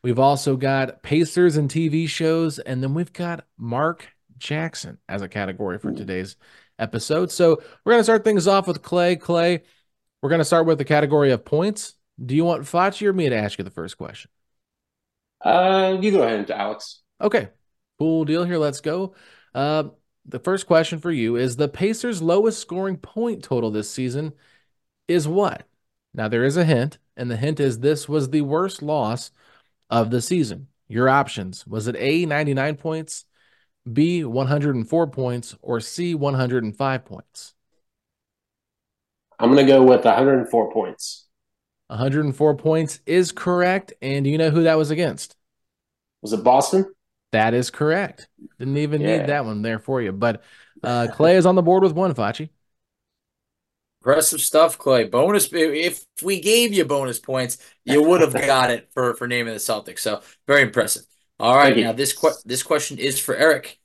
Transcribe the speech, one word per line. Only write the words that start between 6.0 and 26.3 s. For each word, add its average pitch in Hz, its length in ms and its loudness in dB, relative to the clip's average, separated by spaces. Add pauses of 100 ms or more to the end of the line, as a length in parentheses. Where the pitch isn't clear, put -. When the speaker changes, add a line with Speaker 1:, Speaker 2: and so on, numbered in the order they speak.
Speaker 1:
episode. 151 540 -4
So 165 300 4 (220)
we're 220 100 2
gonna 233 100 6
start 220 220 2
things 196 220 2
off 196 200 2
with 160 140 -6
Clay. 175 340 0
Clay, 170 480 0 (580)
we're 135 80 -4
gonna 165 140 2
start 165 220 4
with 160 120 2
the 139 80 -4
category 147 460 4
of 123 140 -2
points. 196 500 -4 (280)
Do 127 120 -4
you 160 80 2
want 160 200 0
Facci 190 440 0
or 190 60 2
me 170 160 0
to 120 60 0
ask 104 220 -4
you 95 60 -8
the 92 80 -12
first - 260 -12
question? - 320 -16 (1080)
Speaker 2:
Uh, 190 600 2
you 208 100 2
go 190 100 4
ahead, 110 300 0
Alex. - 500 -8 (200)
Speaker 1:
Okay. 208 280 -2 (480)
Cool 160 280 -2
deal 160 180 -2
here. 175 140 -4
Let's 147 240 -4
go. 185 340 -6 (400)
Uh, 151 300 -2 (400)
the 131 140 -12
first 190 280 -4
question 160 320 2
for 175 100 -6
you 117 280 -2
is, 123 180 -2
the 143 140 -2
Pacers' 214 520 -4
lowest 202 380 2
scoring 185 380 -8
point 220 460 -8
total 117 280 -2
this 107 180 -6
season 135 440 -8 (760)
is 165 200 0
what? 185 360 -2 (500)
Now, 110 140 -4
there 117 160 0